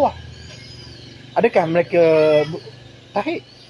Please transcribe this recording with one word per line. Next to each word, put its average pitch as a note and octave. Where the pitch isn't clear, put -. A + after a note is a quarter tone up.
Allah." F#3
Adakah F#3+
mereka E3+
bu-, E3
tauhid? D4